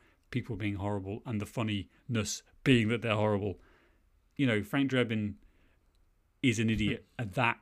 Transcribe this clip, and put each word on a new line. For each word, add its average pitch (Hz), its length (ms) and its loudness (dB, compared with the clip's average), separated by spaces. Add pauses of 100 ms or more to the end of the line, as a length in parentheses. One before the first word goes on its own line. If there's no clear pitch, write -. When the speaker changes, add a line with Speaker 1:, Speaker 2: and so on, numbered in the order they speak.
(320)
Speaker 1:
people 120 240 -4
being 101 200 -4
horrible 101 500 -4
and 110 140 -4
the 101 60 -4
funniness 107 960 -4 (220)
being 120 260 6
that 117 140 -2
they're 113 120 0
horrible. 104 440 0 (760)
You 139 120 2
know, 107 160 2
Frank 139 280 0
Drebin 110 440 0 (1040)
is 117 180 2
an 113 100 2
idiot, 110 360 0 (120)
Speaker 2:
Hmm. - 60 -4
Speaker 1:
and 101 100 -8
that 117 280 0